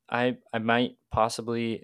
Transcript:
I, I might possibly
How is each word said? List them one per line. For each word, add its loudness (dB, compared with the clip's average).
I, 0
I -4
might 2
possibly -2